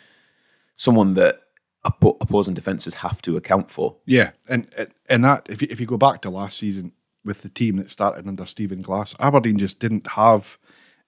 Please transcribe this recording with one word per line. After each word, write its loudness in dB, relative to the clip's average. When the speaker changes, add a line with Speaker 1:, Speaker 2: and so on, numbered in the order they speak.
Speaker 1:
someone 4
that 4
oppo-, 2
opposing 0
defences -6
have -8
to -4
account 0
for. -6
Speaker 2:
Yeah, 2
and, -4
and 4
that, 2
if -10
you, -2
if -10
you -6
go -4
back 2
to -8
last -4
season -6
with -10
the -16
team -2
that -6
started -4
under -10
Stephen -8
Glass, -6
Aberdeen 2
just -2
didn't -4
have 2